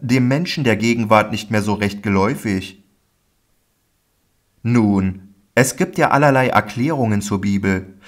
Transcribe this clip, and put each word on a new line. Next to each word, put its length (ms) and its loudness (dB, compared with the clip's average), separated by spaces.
dem 280 0
Menschen 340 -2
der 140 2
Gegenwart 560 2
nicht 180 -8
mehr 120 0
so 120 -2
recht 300 -4
geläufig. 800 -2
Nun, 640 0
es 220 2
gibt 200 -4
ja 140 2
allerlei 380 4
Erklärungen 720 0
zur 180 -4
Bibel, 540 -2